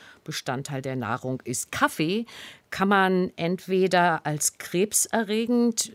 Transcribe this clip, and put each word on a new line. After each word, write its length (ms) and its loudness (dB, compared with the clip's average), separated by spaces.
Bestandteil 600 -6
der 120 -6
Nahrung 500 -4
ist. 280 -6
Kaffee 540 0
kann 180 0
man 460 4
entweder 920 2
als 340 -2
krebserregend 1400 0